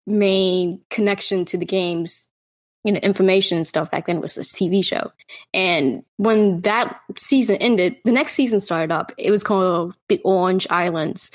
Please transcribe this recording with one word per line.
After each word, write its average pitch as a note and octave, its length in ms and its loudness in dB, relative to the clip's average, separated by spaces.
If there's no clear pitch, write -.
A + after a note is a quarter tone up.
main F#3+ 800 2
connection G3 560 -2
to F#3 120 -6
the F3 80 -6
games, F3 640 -4
you G#3 80 0
know, F3+ 80 0
information F#3+ 580 2
and E3 100 -2
stuff - 240 -4
back - 160 -4
then F3 140 -2
was - 120 -8
this - 200 -10
T F#3 140 0
V F#3 140 2
show. - 300 -4
And F3 500 0
when G#3 440 2
that A3 380 -2
season A3+ 420 2
ended, G3+ 480 2
the A#3 60 2
next C#4 220 0
season A#3 260 2
started E3 320 -2
up. D#3+ 280 -4
It - 100 -2
was G#3 140 4
called F3+ 520 0
The F#3 140 2
Orange F#3 480 2
Islands. E3+ 640 -2